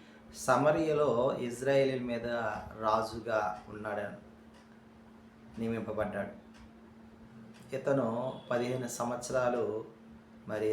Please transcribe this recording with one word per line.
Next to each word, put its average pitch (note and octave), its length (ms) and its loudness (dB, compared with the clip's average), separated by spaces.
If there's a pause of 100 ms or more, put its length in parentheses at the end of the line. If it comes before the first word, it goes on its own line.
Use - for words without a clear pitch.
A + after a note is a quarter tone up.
(460)
సమరియలో D3+ 640 4 (400)
ఇజ్రాయేలీల C3 520 4 (120)
మీద A#2 160 -4 (560)
రాజుగా A2 560 2 (320)
ఉన్నాడని G#2 440 -6 (1400)
నియమింపబడ్డాడు. G#2 760 -4 (1500)
ఇతను C3+ 300 2 (400)
పదిహేను B2 420 -2 (100)
సంవత్సరాలు A#2+ 640 0 (840)
మరి G#2+ 240 0